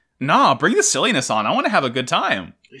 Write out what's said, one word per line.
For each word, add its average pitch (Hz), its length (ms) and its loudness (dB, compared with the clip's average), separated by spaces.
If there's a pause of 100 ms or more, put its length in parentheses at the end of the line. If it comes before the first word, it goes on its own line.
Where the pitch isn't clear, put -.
(200)
nah, 165 340 2
bring 160 220 0
the 214 80 4
silliness 151 460 0
on. 107 160 0
I 110 60 0
wanna 262 160 0
have 185 160 0
a 123 60 -2
good 127 160 -4
time. 180 480 -2 (260)